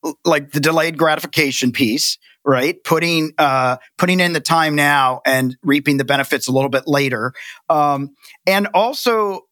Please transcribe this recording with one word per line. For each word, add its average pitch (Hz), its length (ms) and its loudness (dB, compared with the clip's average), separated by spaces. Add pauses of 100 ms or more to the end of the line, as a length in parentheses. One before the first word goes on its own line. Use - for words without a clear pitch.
l-, 160 200 -8
like 147 280 0
the 151 80 -2
delayed 160 360 0
gratification 147 760 0
piece, 117 440 -2 (280)
right? 139 400 0
Putting, 160 540 0
uh, 131 400 2 (200)
putting 180 220 2
in 175 140 2
the 151 60 0
time 160 360 0
now 143 500 2
and 131 380 0
reaping 143 320 2
the 135 80 -2
benefits 139 420 -2
a 131 60 -2
little 135 180 0
bit 131 160 -2
later. 131 460 -2 (360)
Um, 147 460 0 (320)
and 196 260 0
also 214 680 0 (120)